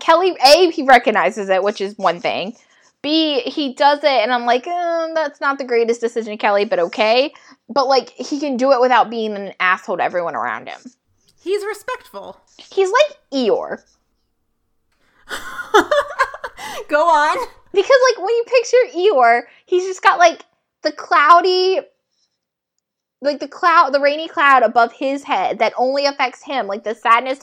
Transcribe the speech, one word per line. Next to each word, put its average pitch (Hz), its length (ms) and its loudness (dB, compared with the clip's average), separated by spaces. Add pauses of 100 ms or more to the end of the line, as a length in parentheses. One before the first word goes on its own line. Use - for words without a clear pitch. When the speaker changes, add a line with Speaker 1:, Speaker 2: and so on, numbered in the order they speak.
Speaker 1:
Kelly, 339 440 2
A, 330 260 6
he 320 120 -6
recognizes 220 640 2
it, 190 140 2
which 208 180 -2
is 202 160 -8
one 175 240 -2
thing. 160 360 -6 (460)
B, 302 400 -2
he 277 320 -6
does 285 260 2
it, 302 60 -2
and 254 260 2
I'm 240 140 -2
like, 247 200 0
"Um, 339 480 -4
that's 302 260 -4
not 277 180 -2
the 277 60 -8
greatest 233 360 -2
decision, 226 380 -8
Kelly, 202 260 0
but 190 140 -2
okay." 226 540 0 (360)
But, 254 180 -2
like, 262 240 0
he 277 300 -10
can 285 160 -4
do 269 160 2
it 247 80 2
without 233 300 2
being 220 260 -6
an 196 240 -12
asshole 185 380 -2
to 139 40 -2
everyone 170 320 -4
around 117 360 -8
him. 69 100 -16 (600)
Speaker 2:
He's 392 240 -4
respectful. - 760 -14 (160)
Speaker 1:
He's - 340 -4
like 587 280 0 (140)
Eeyore. 185 500 -2 (1500)
Speaker 2:
<laughs> - 1600 -4
Go 294 180 0
on. 311 300 2 (360)
Speaker 1:
Because, 440 260 4 (120)
like, 403 140 -4
when 453 100 -2
you 466 120 -2
picture 480 520 0
Eeyore, 254 440 2 (240)
he's 359 180 -2
just 370 180 -10
got, 381 160 2
like, 339 260 2 (380)
the 302 100 -4
cloudy, 359 880 2 (1400)
like, 285 200 -4
the 285 80 -8
cloud, 330 420 2
the 277 100 0
rainy 294 280 -2
cloud 277 340 4
above 240 300 2
his 277 320 -6
head 190 340 -4
that 220 180 0
only 269 300 -2
affects 277 360 -4
him. 262 240 -6
Like, 202 180 -10
the 214 100 -4
sadness 247 480 0